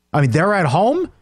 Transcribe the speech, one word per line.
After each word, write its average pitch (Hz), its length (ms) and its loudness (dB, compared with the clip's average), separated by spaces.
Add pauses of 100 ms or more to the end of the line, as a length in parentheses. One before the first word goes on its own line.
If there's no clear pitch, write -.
(120)
I 151 80 0
mean, 131 100 2
they're 170 240 0
at 180 120 0
home 233 440 0 (120)